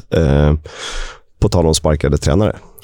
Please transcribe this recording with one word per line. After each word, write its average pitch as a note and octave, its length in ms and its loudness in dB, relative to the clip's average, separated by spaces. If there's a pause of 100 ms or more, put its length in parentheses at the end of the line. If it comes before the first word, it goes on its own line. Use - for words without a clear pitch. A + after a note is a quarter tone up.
(160)
Eh, D2 380 4 (880)
på G#2+ 80 2
tal E2+ 180 0
om D#2 80 2
sparkade D2 420 0
tränare. F2+ 380 0 (280)